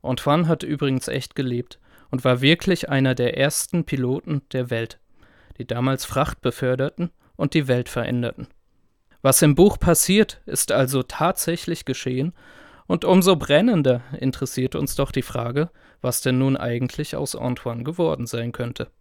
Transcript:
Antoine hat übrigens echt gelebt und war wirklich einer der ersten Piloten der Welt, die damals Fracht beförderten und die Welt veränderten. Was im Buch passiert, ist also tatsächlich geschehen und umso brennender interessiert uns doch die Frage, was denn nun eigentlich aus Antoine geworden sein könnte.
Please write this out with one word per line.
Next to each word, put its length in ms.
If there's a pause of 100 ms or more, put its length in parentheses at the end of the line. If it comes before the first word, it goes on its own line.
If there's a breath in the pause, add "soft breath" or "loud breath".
Antoine 460
hat 160
übrigens 440
echt 280
gelebt 440 (300 soft breath)
und 140
war 180
wirklich 480
einer 260
der 220
ersten 460
Piloten 580 (120)
der 160
Welt, 300 (580 soft breath)
die 80
damals 400
Fracht 360
beförderten 720 (240)
und 180
die 140
Welt 220
veränderten. 580 (760 soft breath)
Was 200
im 140
Buch 240
passiert, 680
ist 260
also 320
tatsächlich 840
geschehen 480 (540 loud breath)
und 160
umso 320
brennender 680 (180)
interessiert 560
uns 200
doch 160
die 100
Frage, 480 (320 soft breath)
was 200
denn 160
nun 200
eigentlich 580
aus 200
Antoine 480
geworden 440
sein 240
könnte. 380 (120)